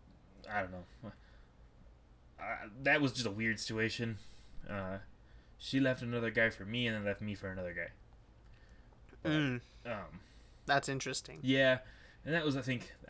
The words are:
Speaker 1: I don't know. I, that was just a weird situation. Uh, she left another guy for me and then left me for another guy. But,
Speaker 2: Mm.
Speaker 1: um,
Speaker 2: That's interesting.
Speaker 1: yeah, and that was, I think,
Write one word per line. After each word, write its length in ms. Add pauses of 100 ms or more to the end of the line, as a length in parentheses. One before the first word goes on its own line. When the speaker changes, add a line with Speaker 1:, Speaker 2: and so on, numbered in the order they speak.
(500)
Speaker 1:
I 120
don't 100
know. 400 (1300)
I, 160 (280)
that 180
was 120
just 120
a 60
weird 280
situation. 580 (520)
Uh, 280 (600)
she 240
left 200
another 300
guy 180
for 160
me 220
and 80
then 100
left 160
me 140
for 140
another 240
guy. 160 (1300)
But, 80
Speaker 2:
Mm. 300 (240)
Speaker 1:
um, 340 (460)
Speaker 2:
That's 220
interesting. 540
Speaker 1:
yeah, 380 (460)
and 80
that 120
was, 100
I 60
think, 320 (160)